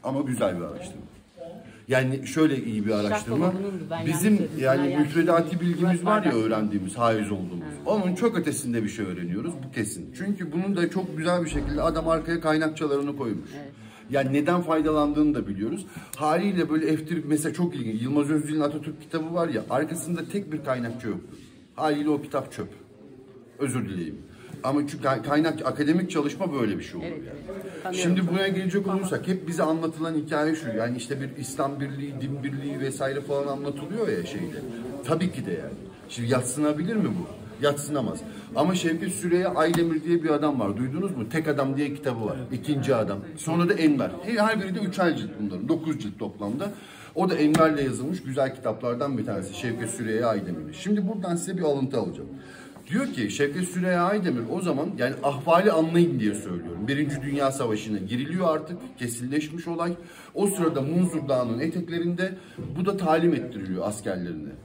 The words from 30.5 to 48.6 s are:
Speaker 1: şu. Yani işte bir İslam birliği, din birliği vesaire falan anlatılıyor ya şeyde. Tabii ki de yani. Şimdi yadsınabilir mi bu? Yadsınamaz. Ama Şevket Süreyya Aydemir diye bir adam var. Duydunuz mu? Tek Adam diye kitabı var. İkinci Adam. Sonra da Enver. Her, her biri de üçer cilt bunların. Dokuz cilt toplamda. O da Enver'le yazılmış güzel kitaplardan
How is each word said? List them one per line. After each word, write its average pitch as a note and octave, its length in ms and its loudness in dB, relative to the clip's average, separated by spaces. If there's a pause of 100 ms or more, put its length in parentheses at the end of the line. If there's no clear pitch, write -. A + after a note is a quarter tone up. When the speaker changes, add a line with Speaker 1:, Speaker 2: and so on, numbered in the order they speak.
Speaker 1:
şu. D#3 120 -6 (100)
Yani A#2+ 200 0
işte C3+ 240 -4
bir C3+ 200 -8
İslam C#3 380 -2
birliği, C#3 420 -6
din C#3 220 -6
birliği C#3 360 -6
vesaire C3+ 420 -2
falan C#3+ 260 -2
anlatılıyor C#3+ 600 -4
ya - 180 0
şeyde. - 360 -6 (440)
Tabii E3 260 2
ki - 140 -6
de F#2+ 60 -4
yani. C#2+ 220 -6 (360)
Şimdi A#2 220 -2
yadsınabilir D3+ 640 2
mi F#3+ 100 2
bu? C3 220 -2 (380)
Yadsınamaz. C#3+ 540 0 (360)
Ama E3+ 200 4
Şevket E3 380 0
Süreyya F3 420 2
Aydemir E3 480 4
diye E3 200 4
bir D#3+ 60 0
adam D3 300 4
var. G2+ 180 0
Duydunuz D#3 400 -2
mu? A2 120 -4
Tek D#3 180 0
Adam C3+ 300 2
diye D3 160 0
kitabı A#2+ 320 -4
var. C#3 120 -4 (140)
İkinci C3 440 2
Adam. G2 240 0 (180)
Sonra E3+ 320 2
da - 40 6
Enver. D3 380 4 (120)
Her, A3+ 120 -2 (120)
her G#3+ 140 2
biri F#3+ 140 -2
de A3+ 40 -2
üçer F3+ 380 2
cilt - 120 -6 (120)
bunların. G2 280 -4
Dokuz D#3+ 300 0
cilt G#2 200 -8
toplamda. A#2 520 -4 (440)
O F3+ 140 4
da F3+ 60 2
Enver'le D3+ 500 6
yazılmış B2+ 380 -2
güzel C3 320 0
kitaplardan B2 640 -2